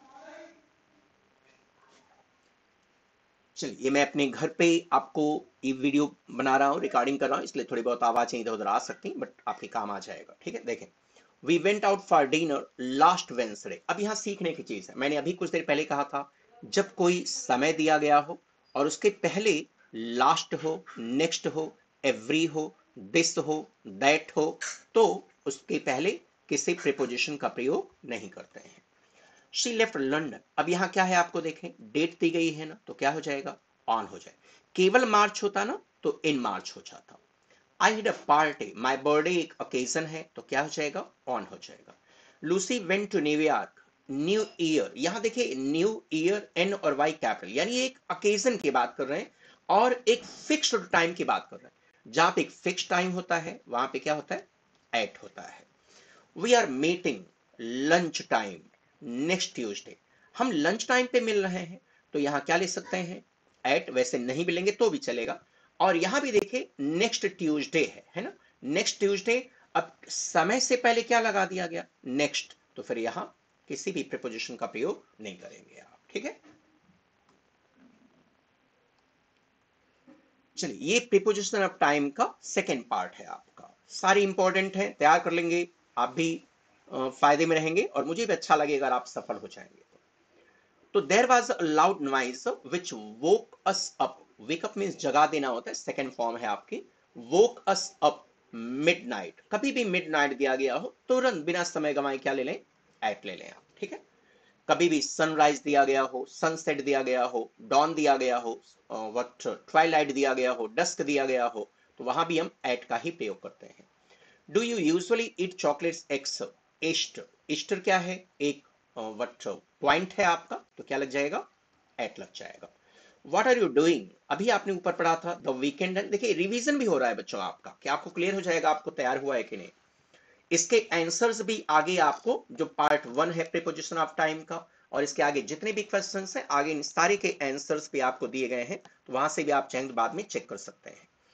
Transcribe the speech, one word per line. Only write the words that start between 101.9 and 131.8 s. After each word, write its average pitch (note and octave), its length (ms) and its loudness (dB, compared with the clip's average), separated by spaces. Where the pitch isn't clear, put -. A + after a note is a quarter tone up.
गंवाए C#3 240 -2
क्या C3+ 140 -2
ले C3+ 120 -2
लें? D#3+ 160 -6
At G#2 200 -4
ले F#2 120 -10
लें D#2 140 -16
आप, - 120 -20
ठीक G3+ 120 -8
है? - 140 -16
कभी D#3 200 4
भी D3+ 120 2
sunrise D3+ 580 2
दिया C#3+ 260 4
गया C3+ 180 2
हो, B2+ 240 -4
sunset D#3+ 580 -2
दिया C3+ 180 2
गया B2+ 220 0
हो, A#2+ 280 -4
dawn C#3+ 320 4
दिया D3 220 4
गया B2+ 200 2
हो, A#2 260 -6
अ, A#2 60 -8
what, A2 500 -6
twilight D#3 640 2
दिया C3+ 220 2
गया B2+ 160 2
हो, A#2 160 -2
dusk B2+ 360 -2
दिया C#3 240 0
गया B2+ 180 0
हो, A2+ 280 -6
तो A#2+ 60 -12
वहां C3 200 0
भी E3 140 -2
हम D#3+ 120 -2
at B2 180 -2
का A#2+ 120 -4
ही D3 140 -4
प्रयोग A2 320 -8
करते - 240 -16
हैं। - 220 -20
Do G3 120 0
you A#3 160 -2
usually A3+ 340 0
eat F#3 120 -2
chocolates D3+ 560 -2
ex - 220 -8
Easter? D3+ 380 -2
Easter F#3 300 -4
क्या F#3+ 180 2
है? F3+ 300 -6
एक, C#3+ 260 -4
अ, A#2+ 40 -8
what, A2 600 -8
point D#3+ 340 2
है G3+ 100 2
आपका, E3+ 320 0
तो - 280 -18
क्या C3+ 140 -4
लग C#3 100 -4
जाएगा? C#3+ 400 -2
At A2+ 180 -8
लग F#2+ 180 -14
जाएगा। - 320 -16
What A3 120 4
are B3 160 6
you C#3+ 160 2
doing? D#3 220 6
अभी F3+ 180 -2
आपने G3+ 240 2
ऊपर F3+ 200 -2
पढ़ा E3 240 2
था - 260 -6
the C3+ 100 -2
weekend, D3 420 -2
and G3 100 -2
देखिए G#3 280 -2
revision A#3 460 0
भी C4 60 0
हो E3+ 140 2
रहा B2 100 2
है A2 60 0
बच्चों G2+ 260 -8
आपका, - 420 -10
कि C#3 60 -8
आपको D#3+ 220 -4
clear F3+ 240 -2
हो G3 60 -2
जाएगा E3 300 0
आपको D#3 200 -2
तैयार C3+ 280 -2
हुआ C3+ 180 -2
है A2+ 60 -2
कि G#2+ 140 -10
नहीं। F2+ 120 -14
इसके G#3+ 400 2
answers F#3+ 500 0
भी G#3 280 -4
आगे D#3 280 4